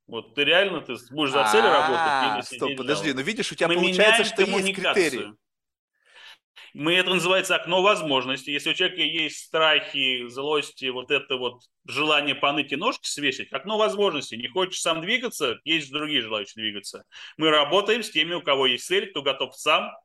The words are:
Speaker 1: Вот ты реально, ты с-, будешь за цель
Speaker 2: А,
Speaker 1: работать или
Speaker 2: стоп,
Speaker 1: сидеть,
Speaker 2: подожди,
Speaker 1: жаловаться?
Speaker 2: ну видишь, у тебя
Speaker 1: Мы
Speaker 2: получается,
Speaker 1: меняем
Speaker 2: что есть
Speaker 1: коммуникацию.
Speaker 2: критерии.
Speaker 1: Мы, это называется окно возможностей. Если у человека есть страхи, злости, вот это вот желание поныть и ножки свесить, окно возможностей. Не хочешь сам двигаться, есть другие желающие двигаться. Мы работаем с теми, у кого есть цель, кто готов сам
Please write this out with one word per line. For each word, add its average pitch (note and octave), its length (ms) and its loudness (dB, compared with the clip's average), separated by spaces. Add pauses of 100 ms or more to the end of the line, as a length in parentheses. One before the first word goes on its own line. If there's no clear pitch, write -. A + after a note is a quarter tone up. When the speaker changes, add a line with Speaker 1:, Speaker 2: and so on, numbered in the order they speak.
Speaker 1:
Вот A2+ 280 -12
ты D3 80 0
реально, E3+ 380 2
ты A#2+ 160 -10
с-, - 120 -18
будешь C#3+ 220 -2
за C#3 140 4
цель - 180 6
Speaker 2:
А, - 60 6
Speaker 1:
работать D#3 520 2
или G#2+ 200 0
Speaker 2:
стоп, C3 340 -6
Speaker 1:
сидеть, - 20 -10
Speaker 2:
подожди, D3 360 -2
Speaker 1:
жаловаться? - 0 -
Speaker 2:
ну C3 80 -4
видишь, G#3+ 300 -4
у D3+ 40 -12
тебя E3+ 140 2
Speaker 1:
Мы E3+ 60 2
Speaker 2:
получается, G3 480 4
Speaker 1:
меняем - 20 -2
Speaker 2:
что - 180 0
есть F#3+ 300 0
Speaker 1:
коммуникацию. - 0 -
Speaker 2:
критерии. D3 640 0 (1400)
Speaker 1:
Мы, D3+ 220 0
это F#3 140 2
называется F3+ 460 2
окно E3+ 260 0
возможностей. C#3+ 720 0
Если C#3+ 200 -2
у - 20 0
человека F3+ 280 -2
есть D#3 440 -4
страхи, C#3 800 0
злости, C#3+ 580 -4
вот B2+ 260 -6
это C#3 260 -2
вот B2 240 -6 (260)
желание D3 480 0
поныть C#3+ 360 -2
и C#3+ 40 -4
ножки - 320 -4
свесить, C3 440 -4
окно G#3 260 -4
возможностей. G3 600 0
Не A#2+ 100 -8
хочешь F#3 340 -4
сам D#3+ 200 -2
двигаться, G3 640 -2
есть D3 280 -2
другие D3+ 300 -2
желающие A2 420 -8
двигаться. G2+ 420 -8 (320)
Мы D#3 120 2
работаем G3 540 2
с - 80 -10
теми, D#3+ 240 0
у D#3+ 60 -6
кого C#3 260 2
есть B2 180 -2
цель, G3 240 -2
кто D3 140 -8
готов - 320 -4
сам F#3+ 360 0 (140)